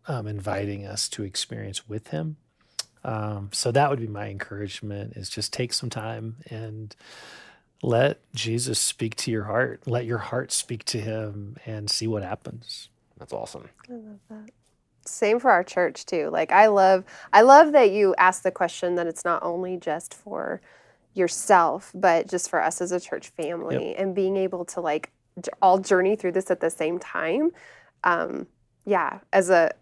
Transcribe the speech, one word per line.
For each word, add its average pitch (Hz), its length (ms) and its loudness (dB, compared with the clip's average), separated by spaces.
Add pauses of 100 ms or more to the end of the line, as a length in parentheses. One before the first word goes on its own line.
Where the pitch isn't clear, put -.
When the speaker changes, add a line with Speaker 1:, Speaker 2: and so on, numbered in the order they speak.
Speaker 1:
um, 113 200 -6
inviting 101 580 -6
us 101 240 -8
to - 140 -8
experience 104 640 -10
with 110 200 -10
him. 156 280 -6 (680)
Um, 104 480 -8
so - 200 -2
that 139 200 4
would 131 80 -4
be 117 80 -8
my 104 220 -10
encouragement, 101 840 -10
is 98 140 -12
just - 240 -8
take 123 200 -4
some 123 180 -6
time 113 460 -10 (120)
and 110 460 -12 (880)
let 127 360 2 (140)
Jesus 120 460 -4
speak - 380 -4
to - 140 -6
your 110 120 -2
heart. 110 420 -4
Let 123 200 -4
your 117 120 -4
heart 120 340 -6
speak - 340 -6
to 117 140 -6
him 104 580 -8 (100)
and 107 220 -8
see - 180 -2
what 107 160 -2
happens. - 680 -12 (280)
Speaker 2:
That's - 160 -18
awesome. - 360 -12 (200)
Speaker 3:
I 247 40 -14
love 214 260 -18 (100)
that. 214 200 -20 (580)
Same 226 320 0
for 254 120 4
our 180 120 6
church, - 440 -4
too. 156 240 -4
Like, 160 200 -2
I 202 140 10
love, 190 380 6 (280)
I 208 100 10
love 285 320 12
that 240 180 8
you 196 260 2
asked 185 240 4
the 185 80 0
question 180 460 -4
that 170 100 -2
it's 165 180 -8
not 170 200 -2
only 180 340 -6
just 165 380 -8
for - 460 -8 (520)
yourself, 175 800 2
but 180 340 2
just - 220 -6
for 165 100 0
us 160 220 -2
as 175 100 -4
a 180 80 -2
church - 300 -10
family 156 600 -6
Speaker 1:
Yep. - 100 -8
Speaker 3:
and 190 160 -4
being 190 200 0
able 185 300 -4
to, - 160 -8
like, 160 300 -4 (280)
j-, - 120 -10 (100)
all 190 160 6
journey 190 380 2
through 185 160 -4
this 190 180 -2
at 175 100 0
the 165 120 0
same 170 260 -4
time. 175 540 -2 (520)
Um, 170 440 -2 (380)
yeah, 190 340 -2 (120)
as 185 200 4
a 165 200 6 (100)